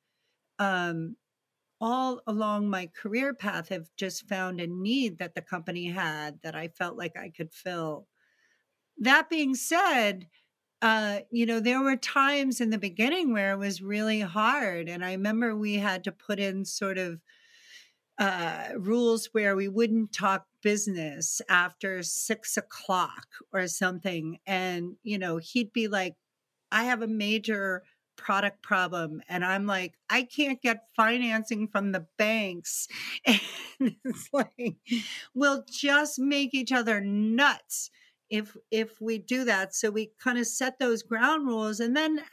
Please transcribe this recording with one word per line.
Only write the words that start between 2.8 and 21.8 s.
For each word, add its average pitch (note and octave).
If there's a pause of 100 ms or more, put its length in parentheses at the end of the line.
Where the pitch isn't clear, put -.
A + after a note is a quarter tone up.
career B3
path F3
have E3+
just F#3
found F#3
a -
need G3
that F3
the F3
company F3
had D#3
that D#3+
I D#3+
felt F3
like F3
I F3+
could E3
fill. E3 (880)
That C#4+
being D4
said, A#3+ (520)
uh, G#3+ (100)
you A#3
know, A3+
there B3
were C4+
times C#4
in A3+
the A3
beginning A#3
where G3
it G3
was G3
really G#3+
hard. G3+
And F3
I F#3
remember G#3+
we G#3
had G3
to G3
put -
in G3
sort F#3+
of, E3+ (960)
uh, E3+
rules A3+
where G3+
we G3
wouldn't A3
talk F#3+ (140)
business F3
after F3+